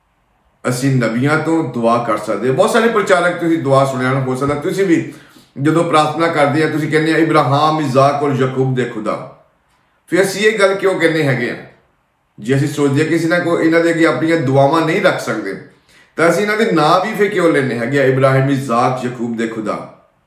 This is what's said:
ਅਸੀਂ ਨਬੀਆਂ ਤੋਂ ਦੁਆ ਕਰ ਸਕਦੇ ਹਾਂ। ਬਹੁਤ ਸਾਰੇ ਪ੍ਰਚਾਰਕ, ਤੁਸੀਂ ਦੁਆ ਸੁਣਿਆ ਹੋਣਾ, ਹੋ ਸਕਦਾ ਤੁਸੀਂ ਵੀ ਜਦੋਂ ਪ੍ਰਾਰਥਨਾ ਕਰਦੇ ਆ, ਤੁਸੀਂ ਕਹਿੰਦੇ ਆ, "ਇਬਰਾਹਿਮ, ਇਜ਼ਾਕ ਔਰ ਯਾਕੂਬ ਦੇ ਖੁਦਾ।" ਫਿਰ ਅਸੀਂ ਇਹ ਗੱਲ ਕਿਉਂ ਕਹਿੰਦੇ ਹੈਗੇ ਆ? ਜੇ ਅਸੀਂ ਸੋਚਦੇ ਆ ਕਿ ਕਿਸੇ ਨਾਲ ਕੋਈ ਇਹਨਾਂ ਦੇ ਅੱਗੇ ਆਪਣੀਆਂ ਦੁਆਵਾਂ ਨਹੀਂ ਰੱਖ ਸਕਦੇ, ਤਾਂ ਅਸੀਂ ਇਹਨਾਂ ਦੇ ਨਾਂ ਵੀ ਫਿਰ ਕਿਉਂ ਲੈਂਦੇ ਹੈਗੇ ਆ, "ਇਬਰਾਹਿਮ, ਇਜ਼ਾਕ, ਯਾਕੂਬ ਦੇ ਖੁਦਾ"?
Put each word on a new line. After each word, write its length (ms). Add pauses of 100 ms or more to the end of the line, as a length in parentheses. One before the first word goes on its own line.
(680)
ਅਸੀਂ 260
ਨਬੀਆਂ 440
ਤੋਂ 340
ਦੁਆ 300
ਕਰ 140
ਸਕਦੇ 300
ਹਾਂ। 80
ਬਹੁਤ 140
ਸਾਰੇ 180
ਪ੍ਰਚਾਰਕ, 520
ਤੁਸੀਂ 180
ਦੁਆ 280
ਸੁਣਿਆ 240
ਹੋਣਾ, 100
ਹੋ 160
ਸਕਦਾ 200
ਤੁਸੀਂ 300
ਵੀ 280 (480)
ਜਦੋਂ 220
ਪ੍ਰਾਰਥਨਾ 440
ਕਰਦੇ 360
ਆ, 60
ਤੁਸੀਂ 220
ਕਹਿੰਦੇ 220
ਆ, 40
"ਇਬਰਾਹਿਮ, 640
ਇਜ਼ਾਕ 440
ਔਰ 80
ਯਾਕੂਬ 440
ਦੇ 100
ਖੁਦਾ।" 580 (640)
ਫਿਰ 140
ਅਸੀਂ 200
ਇਹ 180
ਗੱਲ 160
ਕਿਉਂ 240
ਕਹਿੰਦੇ 240
ਹੈਗੇ 280
ਆ? 60 (840)
ਜੇ 160
ਅਸੀਂ 120
ਸੋਚਦੇ 340
ਆ 20
ਕਿ 60
ਕਿਸੇ 180
ਨਾਲ 140
ਕੋਈ 260
ਇਹਨਾਂ 160
ਦੇ 60
ਅੱਗੇ 160
ਆਪਣੀਆਂ 320
ਦੁਆਵਾਂ 440
ਨਹੀਂ 200
ਰੱਖ 180
ਸਕਦੇ, 420 (540)
ਤਾਂ 140
ਅਸੀਂ 120
ਇਹਨਾਂ 160
ਦੇ 140
ਨਾਂ 340
ਵੀ 80
ਫਿਰ 160
ਕਿਉਂ 220
ਲੈਂਦੇ 280
ਹੈਗੇ 200
ਆ, 40
"ਇਬਰਾਹਿਮ, 460
ਇਜ਼ਾਕ, 560
ਯਾਕੂਬ 320
ਦੇ 100
ਖੁਦਾ"? 580 (220)